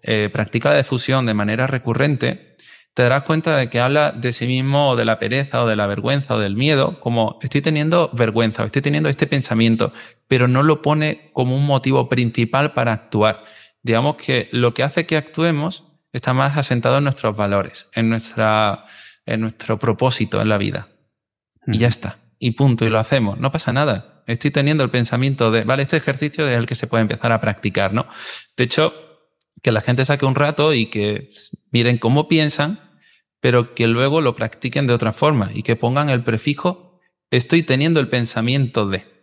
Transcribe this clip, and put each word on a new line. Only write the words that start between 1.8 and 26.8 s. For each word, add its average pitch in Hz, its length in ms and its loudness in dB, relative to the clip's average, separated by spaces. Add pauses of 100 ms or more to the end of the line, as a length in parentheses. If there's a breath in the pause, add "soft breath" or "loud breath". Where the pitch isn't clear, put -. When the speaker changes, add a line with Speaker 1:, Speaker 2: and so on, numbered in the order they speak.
Speaker 1:
te 127 120 2
darás 131 180 4
cuenta 160 340 0
de 123 140 0
que 120 100 0
habla 147 300 2
de 120 220 -4
sí 120 140 -6
mismo 135 440 2
o 123 60 2
de 113 100 0
la 110 120 0
pereza 123 440 -2
o 117 60 2
de 107 80 0
la 104 100 0
vergüenza 120 480 -2
o 110 60 0
del 101 160 -2
miedo, 143 440 0
como, 117 400 -2
"Estoy 143 220 -2
teniendo 156 500 0
vergüenza, 113 520 0
estoy 135 180 -2
teniendo 147 260 0
este 143 200 0
pensamiento", 113 640 0 (340 loud breath)
pero 123 220 2
no 127 160 2
lo 151 180 2
pone 151 500 -2
como 127 240 0
un 139 80 0
motivo 131 440 2
principal 123 680 0
para 120 180 0
actuar. 107 520 0 (380 loud breath)
Digamos 123 340 0
que - 360 -2
lo 120 220 2
que 127 80 -2
hace 165 240 -2
que 160 100 0
actuemos 160 680 -2 (280)
está 127 220 -2
más 139 240 2
asentado 123 400 2
en 143 60 2
nuestros 123 320 -2
valores, 101 580 -2
en 113 160 2
nuestra, 110 720 0 (400 loud breath)
en 113 160 -4
nuestro 110 380 -4
propósito 113 640 0
en 107 60 0
la 104 100 2
vida. 101 300 -4 (760)
Y 113 120 0
ya 117 80 4
Speaker 2:
Ujú. 117 80 4
Speaker 1:
está. - 240 -10 (220)
Y 120 120 0
punto, 117 320 2
y 110 60 0
lo 110 80 2
hacemos, 110 400 0
no 139 140 -2
pasa 147 200 -4
nada. 123 540 -2
Estoy 120 240 -2
teniendo 143 340 2
el 117 60 -2
pensamiento 123 600 0
de, 110 140 2
vale, 131 180 0
este 139 140 -2
ejercicio 147 520 -2
es 120 80 0
el 117 100 0
que 127 100 -6
se - 100 -6